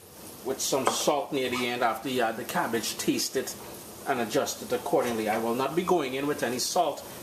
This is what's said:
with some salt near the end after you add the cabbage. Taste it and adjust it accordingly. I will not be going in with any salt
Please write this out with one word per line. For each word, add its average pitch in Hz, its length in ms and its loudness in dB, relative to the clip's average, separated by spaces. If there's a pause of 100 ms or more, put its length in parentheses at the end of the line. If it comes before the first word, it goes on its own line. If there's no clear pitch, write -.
(460)
with 135 160 -2
some 131 260 0
salt - 460 2
near 131 160 0
the 123 180 0
end 120 160 0
after 113 240 0
you 127 140 2
add 113 160 2
the 123 80 -6
cabbage. 117 520 0
Taste - 380 0
it - 180 0 (540)
and 131 140 0
adjust 113 400 0
it 110 100 -6
accordingly. 117 560 2
I 110 120 2
will 117 140 0
not 135 220 0
be 185 80 2
going 165 300 2
in 139 120 -2
with 147 160 0
any 123 160 0
salt 151 460 0 (200)